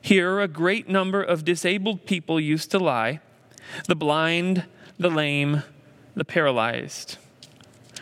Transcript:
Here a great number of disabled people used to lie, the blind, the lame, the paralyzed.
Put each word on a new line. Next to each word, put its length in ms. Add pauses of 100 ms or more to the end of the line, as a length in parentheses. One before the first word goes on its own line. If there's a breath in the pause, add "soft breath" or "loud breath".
Here 400
a 60
great 420
number 340
of 220
disabled 600
people 340
used 320
to 80
lie, 400 (680 loud breath)
the 80
blind, 680 (320 loud breath)
the 140
lame, 520 (520)
the 100
paralyzed. 920 (840 loud breath)